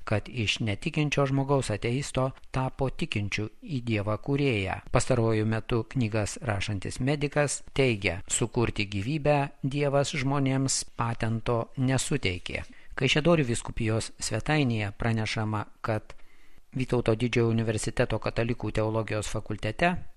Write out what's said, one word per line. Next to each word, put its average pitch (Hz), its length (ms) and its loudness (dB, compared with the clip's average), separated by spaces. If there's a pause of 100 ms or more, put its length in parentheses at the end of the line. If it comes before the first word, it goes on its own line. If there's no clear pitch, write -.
kad - 240 0
iš 110 320 -2
netikinčio 143 680 0
žmogaus 135 440 2
ateisto 127 600 -2 (180)
tapo 131 400 -2
tikinčiu 107 580 -2 (140)
į 151 200 -6
Dievą 107 360 0
kūrėją. 113 640 0 (120)
Pastaruoju 113 540 4
metu 113 420 0
knygas 107 540 0
rašantis 104 580 -2
medikas 143 640 0 (100)
teigia, 101 560 2
sukurti 110 560 0
gyvybę 139 640 0 (160)
Dievas 143 480 2
žmonėms 135 720 0 (120)
patento 117 800 0
nesuteikė. 127 840 0 (320)
Kaišiadorių 151 500 4
vyskupijos 113 760 0
svetainėje 117 800 0
pranešama, 110 640 0 (160)
kad - 340 -4 (640)
Vytauto 123 380 2
Didžiojo 117 340 2
universiteto 113 680 0
katalikų 113 520 -2
teologijos 107 580 0
fakultete 110 680 -2 (200)